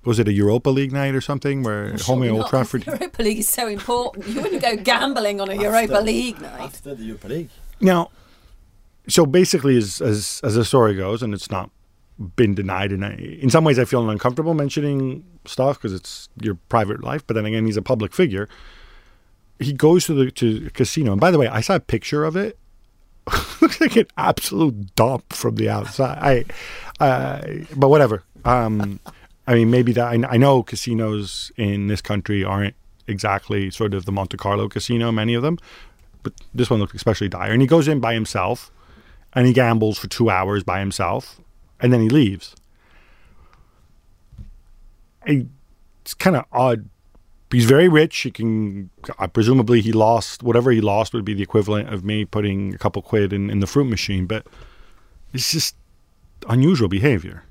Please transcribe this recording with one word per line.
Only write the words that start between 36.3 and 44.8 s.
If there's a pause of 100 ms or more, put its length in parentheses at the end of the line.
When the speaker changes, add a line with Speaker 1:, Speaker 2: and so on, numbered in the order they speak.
Speaker 1:
this
one
looked
especially
dire.
And
he
goes
in
by
himself, (600)
and
he
gambles
for
two
hours
by
himself, (400)
and
then
he
leaves. (2750)